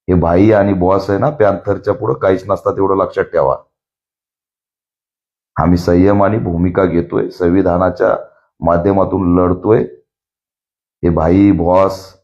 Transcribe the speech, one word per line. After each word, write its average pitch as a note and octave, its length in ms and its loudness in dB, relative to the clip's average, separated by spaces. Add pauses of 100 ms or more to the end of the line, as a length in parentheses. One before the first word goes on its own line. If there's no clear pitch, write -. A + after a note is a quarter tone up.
हे F2+ 40 4
भाई F2 380 4
आणि G2+ 220 2
बॉस F#2 360 -2
आहे G2 100 -2
ना, C3 100 0
पॅन्थरच्या G2+ 640 -2
पुढं A2 200 -4
काहीच F#2+ 360 -2
नसतात, G2 280 -4
एवढं G2 180 0
लक्षात F#2+ 280 -2
ठेवा. C2+ 340 -2 (2000)
आम्ही F2 220 2
संयम F#2+ 460 2
आणि G2 140 0
भूमिका F2 480 -2
घेतोय, F2 440 -2
संविधानाच्या F2+ 880 0 (420)
माध्यमातून F2+ 800 0
लढतोय. F2+ 440 0 (1200)
हे F2 60 2
भाई, F2 420 2
बॉस F#2 720 0